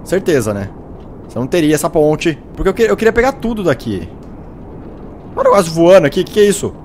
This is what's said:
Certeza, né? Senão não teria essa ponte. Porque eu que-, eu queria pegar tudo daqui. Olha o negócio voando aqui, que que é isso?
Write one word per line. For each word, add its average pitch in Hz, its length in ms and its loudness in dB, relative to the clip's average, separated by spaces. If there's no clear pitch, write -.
Certeza, 143 500 0
né? 98 160 -6
Senão 117 160 -6
não 131 40 -6
teria 156 280 2
essa 160 140 -2
ponte. 151 480 0
Porque - 140 -2
eu 190 40 -2
que-, 226 100 0
eu 202 140 2
queria 220 160 2
pegar 240 200 2
tudo 226 300 -6
daqui. 107 440 -2
Olha - 140 2
o - 20 6
negócio 180 200 4
voando 170 360 6
aqui, 180 160 0
que - 100 -8
que 208 60 0
é 208 40 8
isso? 185 300 0